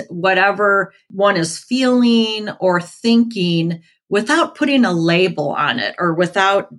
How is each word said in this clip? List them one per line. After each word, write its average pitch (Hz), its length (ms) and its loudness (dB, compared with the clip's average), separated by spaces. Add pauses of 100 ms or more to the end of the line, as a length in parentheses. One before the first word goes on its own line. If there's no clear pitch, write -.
whatever 190 840 0 (160)
one 196 260 0
is 165 240 -4
feeling 233 880 0 (100)
or 180 200 0
thinking 175 1000 -2 (280)
without 294 460 0
putting 277 280 2
a 190 80 0
label 170 600 0
on 131 280 -2
it 104 180 -6
or 170 160 -2
without 190 540 0 (120)